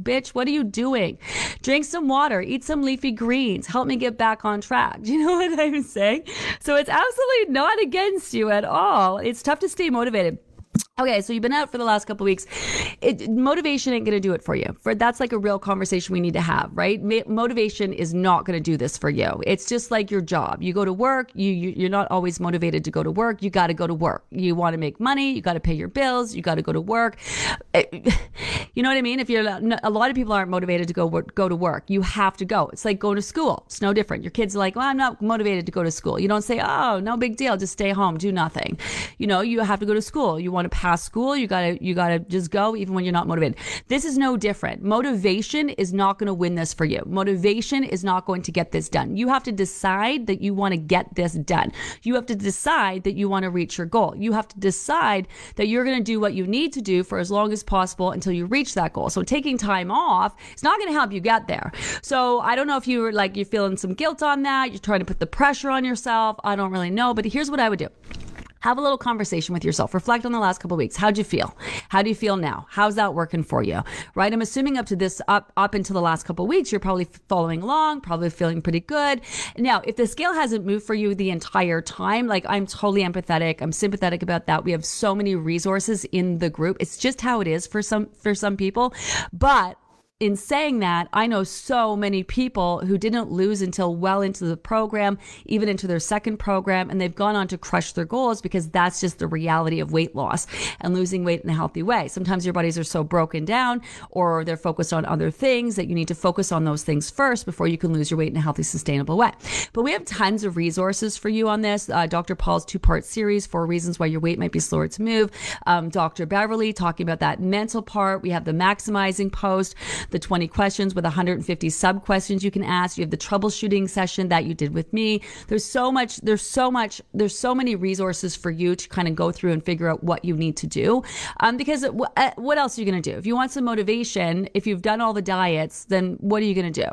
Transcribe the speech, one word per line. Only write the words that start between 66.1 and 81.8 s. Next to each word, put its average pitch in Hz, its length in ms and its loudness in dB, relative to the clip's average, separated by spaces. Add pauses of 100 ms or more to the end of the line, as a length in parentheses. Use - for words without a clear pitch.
I 202 120 0
don't 196 160 -2
really 180 200 -2
know, 240 220 2
but 214 120 0
here's 269 240 -2
what 285 100 0
I 233 100 4
would 196 100 0
do. 151 100 -4 (720)
Have 247 180 2
a - 20 -2
little 277 160 2
conversation 202 560 -2
with 175 100 -2
yourself. - 300 0
Reflect 233 320 0
on 240 60 -2
the 240 80 0
last 185 200 2
couple 180 140 -6
of 165 60 0
weeks. 127 160 -2
How'd 208 240 4
you 208 40 0
feel? - 320 -2 (340)
How 190 120 4
do 208 80 0
you 220 60 0
feel 202 200 0
now? 160 300 -4 (120)
How's 208 180 4
that 208 180 2
working 165 300 -2
for 123 180 0
you? 90 220 -2 (320)
Right? 202 180 2
I'm 226 80 0
assuming 269 380 0
up 240 80 -4
to 202 80 0
this, 185 320 -2
up, 202 280 2
up 202 200 2
until 196 180 -2
the 180 80 2
last 160 240 0
couple 175 200 -4
of 214 40 0
weeks, 330 220 2
you're 208 80 0
probably 185 260 0
f-, - 240 -18
following 165 320 2
along, 294 400 0
probably 170 300 -2
feeling 165 320 -2
pretty 170 160 0
good. 285 420 0 (340)
Now, 233 300 2
if - 120 -2
the 240 100 4
scale 339 260 -2
hasn't 226 320 0
moved 202 180 0
for 220 120 -2
you 208 180 2
the 190 160 0
entire 170 500 0
time, 190 460 -2